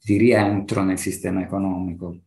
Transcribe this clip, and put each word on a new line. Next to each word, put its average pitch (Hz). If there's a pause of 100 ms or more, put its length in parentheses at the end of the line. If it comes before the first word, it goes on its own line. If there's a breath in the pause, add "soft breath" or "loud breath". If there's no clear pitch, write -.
di 104
rientro 104
nel 95
sistema 95
economico. 90